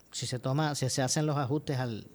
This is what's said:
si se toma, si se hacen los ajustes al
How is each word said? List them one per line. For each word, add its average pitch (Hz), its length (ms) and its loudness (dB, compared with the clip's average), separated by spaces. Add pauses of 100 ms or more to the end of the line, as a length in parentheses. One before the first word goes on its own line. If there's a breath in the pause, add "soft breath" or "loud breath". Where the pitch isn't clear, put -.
(160)
si 127 120 -4
se 123 120 -4
toma, 143 360 2
si 131 140 0
se 139 120 0
hacen 151 240 2
los 151 100 2
ajustes 143 420 0
al 120 380 -2